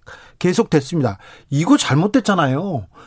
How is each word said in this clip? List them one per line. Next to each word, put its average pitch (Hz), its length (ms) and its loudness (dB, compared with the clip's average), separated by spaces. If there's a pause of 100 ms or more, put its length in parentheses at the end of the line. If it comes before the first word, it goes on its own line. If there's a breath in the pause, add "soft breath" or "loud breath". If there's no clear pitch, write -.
(400 loud breath)
계속됐습니다. 156 800 0 (300 loud breath)
이거 170 280 2
잘못됐잖아요. 165 1080 0 (220 soft breath)